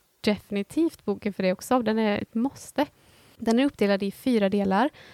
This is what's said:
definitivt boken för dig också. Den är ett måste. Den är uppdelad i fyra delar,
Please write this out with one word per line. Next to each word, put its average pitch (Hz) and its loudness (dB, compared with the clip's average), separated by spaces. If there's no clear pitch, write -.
definitivt 208 -2
boken 202 -4
för 196 -6
dig 185 2
också. 254 0
Den 220 0
är 208 0
ett - -10
måste. 262 -2
Den 226 2
är 269 4
uppdelad 202 0
i 196 -4
fyra 220 0
delar, 202 2